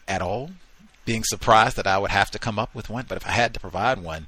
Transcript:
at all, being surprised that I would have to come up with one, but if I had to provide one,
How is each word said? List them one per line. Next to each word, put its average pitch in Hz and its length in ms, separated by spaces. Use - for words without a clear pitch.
at 95 140
all, 110 300
being 113 180
surprised 113 520
that 104 100
I 98 100
would 98 140
have 98 220
to 104 60
come 107 200
up 113 160
with 113 160
one, 123 180
but 92 80
if - 100
I - 40
had 110 240
to - 60
provide 98 420
one, 80 260